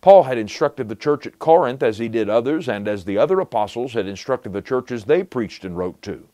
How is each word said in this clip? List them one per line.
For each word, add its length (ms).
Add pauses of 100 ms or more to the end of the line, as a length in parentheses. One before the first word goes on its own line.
Paul 240
had 120
instructed 520
the 80
church 320
at 100
Corinth, 420
as 180
he 100
did 200
others, 400
and 200
as 160
the 140
other 200
apostles 540
had 160
instructed 440
the 80
churches 440
they 180
preached 420
and 140
wrote 240
to. 300